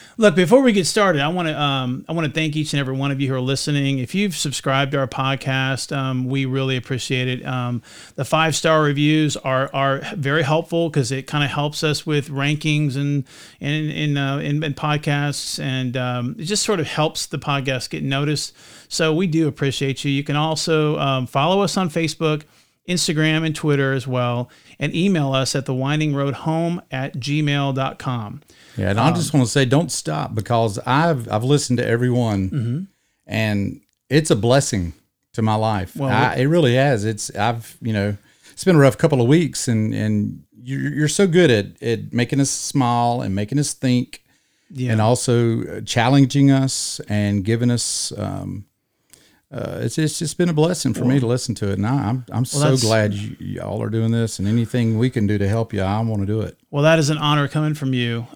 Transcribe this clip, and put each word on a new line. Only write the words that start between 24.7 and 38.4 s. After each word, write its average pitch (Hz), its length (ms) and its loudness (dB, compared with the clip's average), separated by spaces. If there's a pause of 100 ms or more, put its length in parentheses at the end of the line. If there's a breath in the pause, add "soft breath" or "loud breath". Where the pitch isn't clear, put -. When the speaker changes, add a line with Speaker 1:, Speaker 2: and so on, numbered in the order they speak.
Speaker 1:
and 151 140 -4
email 165 380 2
us 131 220 0
at 135 100 -2
the 135 100 -2
winding 147 380 0
road 139 220 0
home 165 560 -2
at 135 240 -6
gmail 143 600 -2
dot 135 260 -4
com. 120 400 -6 (360 soft breath)
Speaker 2:
Yeah, 98 140 0
and 101 80 2
I 147 120 4
Speaker 1:
Um, 175 40 2
Speaker 2:
just 160 180 -2
wanna 131 140 4
say, 139 180 2
don't 135 280 2
stop, 151 420 -6
because 113 500 0
I've, 139 460 2
I've 110 140 0
listened 131 340 2
to 120 80 0
every 117 240 2
one, 107 400 0
Speaker 1:
Mm-hmm. 120 280 -2 (480)
Speaker 2:
and 104 540 -2 (280)
it's 156 220 2
a 170 40 6
blessing 110 600 2 (400)
to 117 80 -2
my 110 120 2
life. 107 400 -2
Speaker 1:
Well, 135 160 -2
Speaker 2:
I, 110 240 2
Speaker 1:
we 127 80 2
Speaker 2:
it 131 40 4
really 151 280 4
has. 131 300 2
It's, 107 320 -4
I've, 113 440 -4
you 117 120 -4
know, 101 240 0 (340 soft breath)